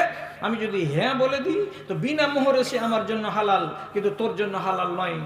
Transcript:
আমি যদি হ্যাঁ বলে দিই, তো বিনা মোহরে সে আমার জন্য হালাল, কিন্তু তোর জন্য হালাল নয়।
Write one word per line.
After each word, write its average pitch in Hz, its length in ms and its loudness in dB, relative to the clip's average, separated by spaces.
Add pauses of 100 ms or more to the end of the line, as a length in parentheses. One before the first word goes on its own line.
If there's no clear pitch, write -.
(400)
আমি 214 160 -2
যদি 196 280 -2
হ্যাঁ 180 300 2
বলে 262 240 2
দিই, 381 280 0 (220)
তো 190 60 -4
বিনা 285 320 2
মোহরে 269 380 4
সে 247 140 -2
আমার 220 280 0
জন্য 214 220 -2
হালাল, 190 400 2 (240)
কিন্তু 202 260 0
তোর 220 180 -2
জন্য 196 220 -2
হালাল 180 280 0
নয়। 180 280 -2 (120)